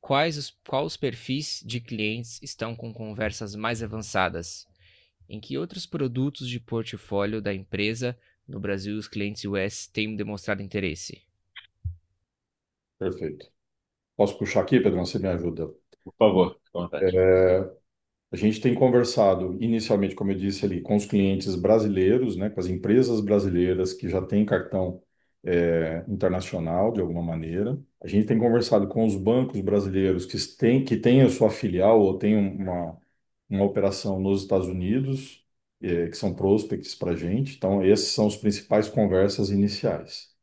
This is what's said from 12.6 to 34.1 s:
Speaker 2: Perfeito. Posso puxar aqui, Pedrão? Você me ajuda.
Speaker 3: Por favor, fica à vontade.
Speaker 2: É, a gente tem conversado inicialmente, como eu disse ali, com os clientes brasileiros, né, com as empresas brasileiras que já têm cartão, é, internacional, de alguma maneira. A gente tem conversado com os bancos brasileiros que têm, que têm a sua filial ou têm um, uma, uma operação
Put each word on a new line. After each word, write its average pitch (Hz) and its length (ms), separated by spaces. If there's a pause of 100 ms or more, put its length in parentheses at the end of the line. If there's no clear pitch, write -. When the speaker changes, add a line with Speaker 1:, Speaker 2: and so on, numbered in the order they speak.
Speaker 2:
Perfeito. 80 480 (720)
Posso 101 220
puxar 98 220
aqui, 123 180
Pedrão? 90 260
Você 92 140
me 92 80
ajuda. 82 420 (340)
Speaker 3:
Por - 140
favor, 92 480
fica - 140
à - 20
vontade. 90 340
Speaker 2:
É, 92 560 (600)
a - 40
gente 107 240
tem 123 140
conversado 110 880
inicialmente, 110 540
como 98 160
eu 92 60
disse 98 280
ali, 90 160
com 104 140
os 104 100
clientes 98 500
brasileiros, 104 800
né, 98 140
com 98 100
as 92 80
empresas 107 540
brasileiras 92 720
que - 160
já 92 100
têm 101 240
cartão, 92 580 (420)
é, 85 640
internacional, 92 840
de 104 100
alguma 85 200
maneira. 85 580 (220)
A - 60
gente 107 180
tem 113 140
conversado 117 480
com 113 180
os 104 100
bancos 110 460
brasileiros 95 640
que - 120 (200)
têm, 131 260
que 117 140
têm 127 240
a 123 80
sua - 220
filial 101 480
ou 95 180
têm 107 180
um, 101 200
uma, 87 420 (500)
uma 98 180
operação 98 540